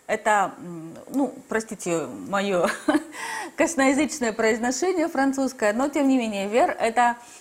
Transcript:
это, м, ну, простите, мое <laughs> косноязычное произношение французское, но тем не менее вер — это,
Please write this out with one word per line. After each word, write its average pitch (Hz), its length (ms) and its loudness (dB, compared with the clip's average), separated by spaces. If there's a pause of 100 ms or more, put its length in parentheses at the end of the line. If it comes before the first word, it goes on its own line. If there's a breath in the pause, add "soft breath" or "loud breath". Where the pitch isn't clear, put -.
это, 208 520 2
м, 165 340 -12 (160)
ну, 269 240 0 (160)
простите, 185 580 -2 (220)
мое 170 380 0 (180)
<laughs> 855 720 -4
косноязычное 269 760 2
произношение 247 760 0
французское, 269 680 0
но 262 140 0
тем 294 200 2
не 262 100 4
менее 208 300 -2
вер — 254 320 2
это, 233 360 2 (260 loud breath)